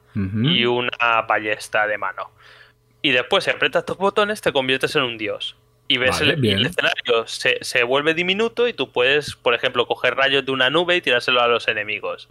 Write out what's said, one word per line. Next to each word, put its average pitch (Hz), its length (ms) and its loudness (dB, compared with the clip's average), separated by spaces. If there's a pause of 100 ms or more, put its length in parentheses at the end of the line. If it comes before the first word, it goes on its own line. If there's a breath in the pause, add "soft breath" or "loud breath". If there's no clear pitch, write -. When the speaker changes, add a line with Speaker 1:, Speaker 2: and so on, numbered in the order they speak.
(160)
Speaker 1:
Ujú. 104 300 -2
Speaker 2:
y 123 200 2
una 120 640 0
ballesta 107 580 -2
de 104 140 -2
mano. 95 320 -8 (720 loud breath)
Y 147 100 0
después, 127 320 2
si 135 80 0
aprietas 143 300 0
estos - 160 -8
botones, 202 440 0
te 165 100 0
conviertes 131 440 0
en 147 80 2
un 117 140 -4
dios. 104 380 -8 (320)
Y 135 100 2
ves 123 220 2
Speaker 1:
Vale, 151 140 2
Speaker 2:
el, 160 60 -2
y - 20 0
Speaker 1:
bien. 104 160 2
Speaker 2:
el 107 100 0
escenario 123 600 0
se, - 340 -2
se 123 220 -2
vuelve 143 300 2
diminuto 202 540 0
y 226 60 -4
tú 131 180 -6
puedes, 135 440 0
por - 200 0
ejemplo, 123 320 0
coger 123 280 0
rayos 135 300 2
de 135 60 -4
una 131 180 2
nube 175 260 2
y 175 60 0
tirárselo 123 400 2
a 120 60 4
los 117 200 0
enemigos. 104 640 -6